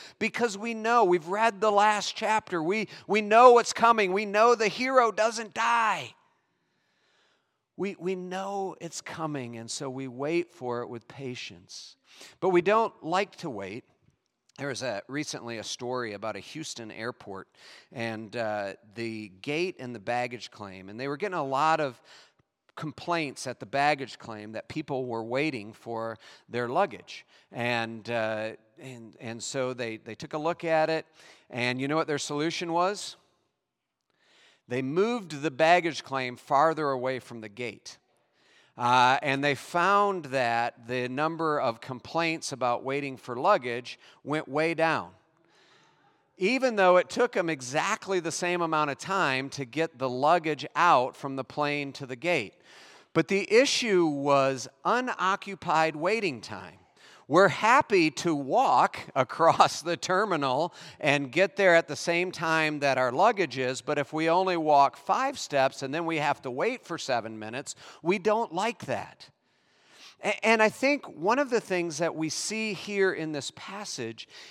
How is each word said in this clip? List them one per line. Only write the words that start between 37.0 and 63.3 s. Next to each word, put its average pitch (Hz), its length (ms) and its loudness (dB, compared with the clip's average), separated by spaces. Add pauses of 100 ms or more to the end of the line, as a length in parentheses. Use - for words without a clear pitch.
from 117 240 -16
the 107 80 -14
gate. 117 480 -12 (800)
Uh, 123 420 6
and 139 240 -2
they 143 100 2
found 190 720 2
that 120 640 -2
the 123 180 -2
number 151 540 -2
of 117 220 -2
complaints 160 680 -4
about 123 320 -2
waiting 135 360 -4
for 120 180 -10
luggage 127 640 0 (260)
went 147 240 -4
way 156 240 0
down, 151 380 0 (1300)
even 240 380 0
though 180 200 6
it 165 140 2
took - 260 0
'em 170 140 0
exactly 156 720 -2
the 160 120 -6
same 175 300 -2
amount 156 280 0
of 131 60 -4
time 143 540 -2
to 135 160 -10
get 135 320 -4
the 131 100 -2
luggage 151 560 2 (100)
out 147 400 4
from 135 220 -8
the 131 80 -4
plane 147 480 -4
to 139 140 -12
the 123 100 -8
gate. 131 380 -2 (580)
But 165 160 2
the 196 240 0
issue 214 540 4
was 139 600 2 (160)
unoccupied 180 1120 0
waiting 170 460 -2
time. 95 380 -14 (480)
We're 180 220 8
happy 202 640 4
to 165 240 -2
walk 147 720 2
<laughs> - 80 -12
across 143 640 4
the 165 160 -4
terminal 170 800 0 (260)
and 139 320 0
get 190 240 2
there 190 180 6
at 165 140 4
the 139 80 -8
same 175 340 -2
time 156 500 0
that 135 180 2
our 127 140 2
luggage 175 440 2